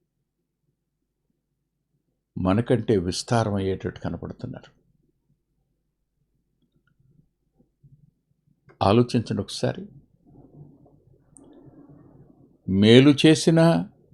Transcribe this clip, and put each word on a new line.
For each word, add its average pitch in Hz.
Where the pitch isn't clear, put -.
మనకంటే 113
విస్తారం 101
అయ్యేటట్టు 95
కనపడుతున్నారు. -
ఆలోచించండి 110
ఒకసారి. 127
మేలు 117
చేసిన 165